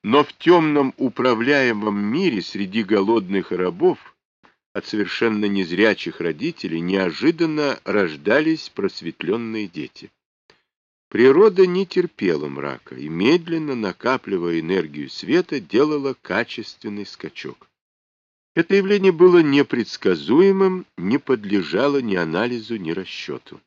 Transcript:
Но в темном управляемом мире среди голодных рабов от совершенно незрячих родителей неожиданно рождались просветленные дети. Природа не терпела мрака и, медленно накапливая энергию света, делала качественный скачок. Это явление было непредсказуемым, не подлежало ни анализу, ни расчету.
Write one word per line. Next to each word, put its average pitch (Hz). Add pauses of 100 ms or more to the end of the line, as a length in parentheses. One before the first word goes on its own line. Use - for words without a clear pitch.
Но 135
в -
темном 151
управляемом 117
мире 117
среди 98
голодных 98
рабов 90 (580)
от 101
совершенно 104
незрячих 98
родителей 85
неожиданно 135
рождались 101
просветленные 101
дети. - (1000)
Природа 180
не 185
терпела 90
мрака 69
и, 67
медленно 151
накапливая 98
энергию 80
света, 139
делала 135
качественный 104
скачок. - (880)
Это 170
явление 196
было 175
непредсказуемым, 151 (120)
не 202
подлежало 104
ни 107
анализу, 107
ни 87
расчету. -